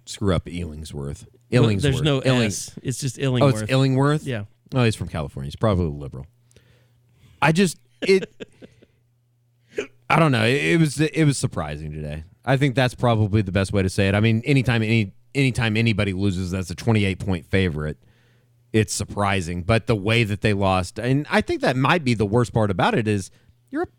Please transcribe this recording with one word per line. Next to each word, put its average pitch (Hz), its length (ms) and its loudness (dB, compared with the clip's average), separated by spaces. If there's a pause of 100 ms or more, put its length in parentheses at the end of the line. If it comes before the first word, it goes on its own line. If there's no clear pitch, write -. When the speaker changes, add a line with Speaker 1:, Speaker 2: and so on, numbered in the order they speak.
Speaker 1:
screw 98 300 -2
up - 80 -2
Illingsworth. 76 840 -10 (240)
Speaker 2:
Well, 120 140 4
Speaker 1:
Illingsworth. 104 180 2
Speaker 2:
there's 135 200 0
no 143 180 0
Speaker 1:
Illing- 123 260 2
Speaker 2:
S. - 380 -8
It's 135 160 -6
just 135 180 -8
Speaker 1:
Oh, - 40 -6
it's - 20 -4
Speaker 2:
Illingworth. 127 460 0
Speaker 1:
Illingworth? 135 540 2
Speaker 2:
Yeah. 110 200 -6 (280)
Speaker 1:
Oh, 127 120 2
he's 110 120 2
from 85 120 -8
California. 71 400 -8
He's - 80 -12
probably 92 300 2
a - 20 -2
liberal. 71 380 -10 (1160)
I 151 100 4
just, 180 260 2 (240)
it, 190 300 2 (840)
<laughs> - 920 -16
I 151 80 4
don't 160 140 4
know. 110 120 2
It, 139 200 2
it 170 160 4
was, 147 200 2
it 156 240 2
was 143 120 4
surprising 76 560 -6
today. 76 320 -8 (200)
I 131 120 2
think 131 180 0
that's 123 200 0
probably 110 480 2
the 92 100 -4
best 98 200 0
way 98 100 2
to 95 80 2
say 98 180 0
it. 98 60 2
I 107 60 4
mean, 113 240 2
anytime 127 380 2
any, 110 300 0 (220)
anytime 120 420 0
anybody 107 360 2
loses 92 380 -2
that's 92 200 -4
a 85 40 -8
twenty-eight 101 440 0
point 90 280 -4
favorite, 76 500 -2 (760)
it's 107 200 2
surprising. 95 720 -2
But 110 240 0
the 117 100 2
way 113 280 2
that 101 180 -4
they 110 100 2
lost, 95 460 0
and 131 320 0
I 202 100 2
think 330 220 -4
that 147 140 0
might 139 280 2
be 123 100 2
the 104 120 0
worst 113 260 0
part 107 180 2
about 147 240 0
it, 110 140 0
is 101 220 -2 (400)
you're 311 120 -4
up - 160 -8